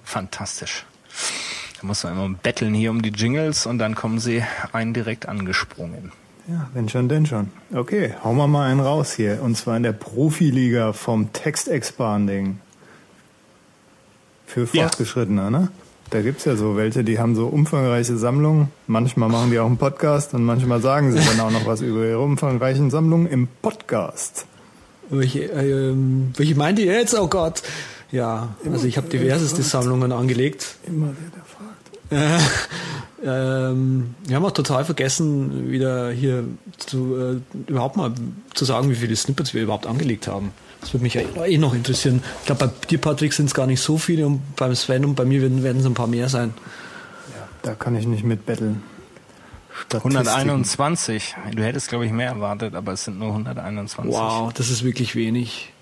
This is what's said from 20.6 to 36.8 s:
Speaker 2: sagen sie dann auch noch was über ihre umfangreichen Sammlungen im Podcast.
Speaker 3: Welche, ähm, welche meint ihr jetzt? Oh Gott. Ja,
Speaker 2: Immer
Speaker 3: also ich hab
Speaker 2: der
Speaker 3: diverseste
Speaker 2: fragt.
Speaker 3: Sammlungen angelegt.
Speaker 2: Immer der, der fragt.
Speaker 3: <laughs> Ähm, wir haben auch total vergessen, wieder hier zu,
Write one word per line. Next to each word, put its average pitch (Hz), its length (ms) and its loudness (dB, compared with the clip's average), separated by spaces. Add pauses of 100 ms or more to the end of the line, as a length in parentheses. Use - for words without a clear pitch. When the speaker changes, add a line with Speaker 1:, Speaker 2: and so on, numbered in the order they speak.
Speaker 2:
sagen 135 320 4
sie 156 120 6
dann 113 140 4
auch 110 120 2
noch 110 140 2
was 113 140 0
über 113 260 0
ihre 113 140 2
umfangreichen 135 720 2
Sammlungen 160 360 4
im 127 200 2 (140)
Podcast. - 840 -4 (640)
Speaker 3:
Welche, 135 340 0
ähm, 135 960 0
welche 151 180 4
meint 156 240 4
ihr 190 140 4
jetzt? 233 240 2
Oh 196 100 2
Gott. 165 340 0 (500)
Ja, 117 380 -2 (140)
Speaker 2:
Immer 156 120 -2
Speaker 3:
also 123 120 2
ich 120 100 0
hab 135 120 -2
Speaker 2:
der 131 100 0
Speaker 3:
diverseste 139 420 2
Speaker 2:
fragt. - 80 2 (140)
Speaker 3:
Sammlungen 127 300 2
angelegt. 127 640 0 (120)
Speaker 2:
Immer 156 200 0
der, 156 220 -8
der 170 160 -20
fragt. 151 1040 0
Speaker 3:
<laughs> - 20 0 (720)
Ähm, 131 920 0 (100)
wir 131 100 0
haben 160 100 2
auch 196 60 0
total 139 320 0
vergessen, 135 840 0
wieder 127 400 0
hier 127 340 0 (340)
zu, 127 380 -4